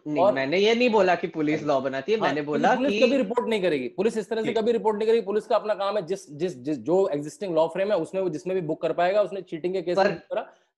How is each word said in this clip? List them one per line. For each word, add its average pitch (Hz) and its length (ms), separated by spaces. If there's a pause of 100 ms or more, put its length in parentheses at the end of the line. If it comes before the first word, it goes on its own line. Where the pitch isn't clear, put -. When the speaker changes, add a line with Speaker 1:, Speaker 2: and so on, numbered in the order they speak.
Speaker 1:
नहीं, 151 160
Speaker 2:
और 202 100
Speaker 1:
मैंने 139 240
ये 214 180
नहीं 247 140
बोला 185 260
कि 175 120
पुलिस 156 320
Speaker 2:
हाँ। 147 80
Speaker 1:
लॉ 135 140
बनाती 135 300
है, 220 60
Speaker 2:
हाँ, 180 100
Speaker 1:
मैंने 143 140
Speaker 2:
क्योंकि 147 180
Speaker 1:
बोला 202 160
Speaker 2:
पुलिस 254 160
Speaker 1:
कि 220 160
Speaker 2:
कभी 277 100
रिपोर्ट 226 320
नहीं 220 120
करेगी, 147 260
पुलिस 208 300
इस 202 120
तरह 226 120
से 214 60
Speaker 1:
जी। 233 60
Speaker 2:
कभी 220 180
रिपोर्ट 214 260
नहीं 220 100
करेगी। 226 180
पुलिस 208 200
का 233 100
अपना 208 180
काम 196 240
है, 185 80
जिस, 185 260
जिस, 147 260
जिस, 139 200
जो 175 300
एग्जिस्टिंग 151 480
लॉ 160 120
फ्रेम 190 240
है, 202 60
उसने 165 240
वो 180 80
जिसमें 175 260
भी 190 60
बुक 151 200
कर 160 120
पाएगा, 180 280
उसने 190 200
चीटिंग 175 320
के 190 80
केस 175 160
Speaker 1:
पर 196 100
Speaker 2:
में 196 60
बुक - 100
करा, 214 300 (240)